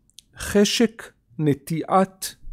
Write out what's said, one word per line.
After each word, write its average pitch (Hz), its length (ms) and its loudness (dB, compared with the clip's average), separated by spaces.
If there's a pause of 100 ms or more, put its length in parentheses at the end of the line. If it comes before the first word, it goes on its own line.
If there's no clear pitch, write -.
(360)
"חשק - 760 0 (260)
נטיעת 160 960 -2 (180)